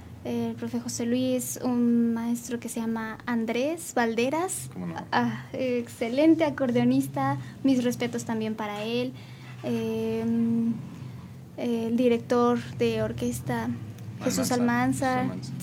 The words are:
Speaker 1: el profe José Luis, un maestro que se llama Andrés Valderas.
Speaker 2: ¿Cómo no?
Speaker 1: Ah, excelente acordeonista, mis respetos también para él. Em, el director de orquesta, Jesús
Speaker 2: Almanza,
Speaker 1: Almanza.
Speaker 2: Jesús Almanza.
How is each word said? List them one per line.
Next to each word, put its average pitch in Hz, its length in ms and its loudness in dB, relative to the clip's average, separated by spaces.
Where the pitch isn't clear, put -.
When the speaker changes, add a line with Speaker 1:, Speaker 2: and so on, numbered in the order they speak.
Speaker 1:
el 233 300 -2
profe 233 240 -6
José 233 280 -4
Luis, 254 580 0
un 233 500 4
maestro 233 460 -4
que 233 80 -8
se 233 120 -4
llama 226 460 -4
Andrés 240 720 0
Valderas. 254 760 0
Speaker 2:
¿Cómo 180 140 -6
no? 165 80 -6
Speaker 1:
Ah, 240 320 0
excelente 254 920 2
acordeonista, 269 920 2
mis 269 180 6
respetos 240 420 0
también 220 300 -2
para 208 300 -4
él. 240 280 0
Em, 226 1080 0
el 233 400 0
director 240 640 6
de 226 240 2
orquesta, 233 680 -2
Jesús 254 300 0
Speaker 2:
Almanza, 254 680 2
Speaker 1:
Almanza. - 20 0
Speaker 2:
Jesús - 100 -10
Almanza. - 20 -8